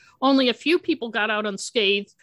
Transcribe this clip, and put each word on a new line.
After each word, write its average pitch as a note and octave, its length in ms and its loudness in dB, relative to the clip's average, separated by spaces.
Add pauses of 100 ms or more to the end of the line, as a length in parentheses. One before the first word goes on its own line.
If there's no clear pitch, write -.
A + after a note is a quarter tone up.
(200)
only C4+ 280 4
a A3+ 60 0
few E4 240 0
people C4+ 300 -4
got A3 220 -2
out G#3+ 160 -2
unscathed G3+ 680 -2 (100)